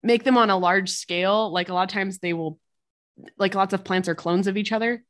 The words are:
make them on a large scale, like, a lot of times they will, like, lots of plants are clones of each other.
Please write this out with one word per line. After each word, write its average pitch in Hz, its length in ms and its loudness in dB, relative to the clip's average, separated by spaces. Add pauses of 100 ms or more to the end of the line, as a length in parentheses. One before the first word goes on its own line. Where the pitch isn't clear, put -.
make 233 220 2
them 254 140 6
on 226 120 6
a 190 60 4
large 185 340 2
scale, 190 600 0
like, 180 160 -2
a 185 60 -8
lot 180 80 2
of 190 100 -4
times 190 260 -4
they 175 140 -4
will, 160 260 -6 (760)
like, 196 180 0
lots 196 200 0
of 190 100 -4
plants 185 240 -2
are 170 60 0
clones 175 320 0
of 196 100 -2
each 208 160 -4
other. 233 380 -2